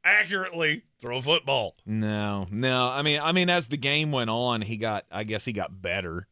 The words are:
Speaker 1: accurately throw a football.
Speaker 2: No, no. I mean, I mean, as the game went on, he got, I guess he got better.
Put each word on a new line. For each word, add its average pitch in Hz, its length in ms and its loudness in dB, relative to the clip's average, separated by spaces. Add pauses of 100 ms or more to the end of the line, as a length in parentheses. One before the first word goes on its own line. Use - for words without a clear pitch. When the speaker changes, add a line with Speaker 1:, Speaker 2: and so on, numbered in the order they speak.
Speaker 1:
accurately 185 800 2 (180)
throw 120 160 -6
a 131 40 -4
football. 135 540 2 (100)
Speaker 2:
No, 104 640 -2
no. 127 400 2
I 139 120 -2
mean, 147 180 2
I 156 120 0
mean, 180 180 4
as 175 180 2
the 135 100 -4
game 147 340 0
went 120 180 0
on, 117 320 0
he 107 160 -4
got, 107 340 -2
I 104 120 -6
guess 107 220 -4
he 127 60 -4
got 95 300 -6
better. 90 500 -4